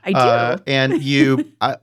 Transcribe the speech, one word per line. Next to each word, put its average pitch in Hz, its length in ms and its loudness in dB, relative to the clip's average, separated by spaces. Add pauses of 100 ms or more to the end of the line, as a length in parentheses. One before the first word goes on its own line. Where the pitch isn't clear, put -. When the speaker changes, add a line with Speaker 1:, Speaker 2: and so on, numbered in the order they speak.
Speaker 1:
I 196 80 -4
do. 135 60 0
Speaker 2:
Uh, 120 380 2 (120)
and 135 340 0
you, 139 540 0
Speaker 1:
<laughs> - 40 -8
Speaker 2:
I, 127 220 -2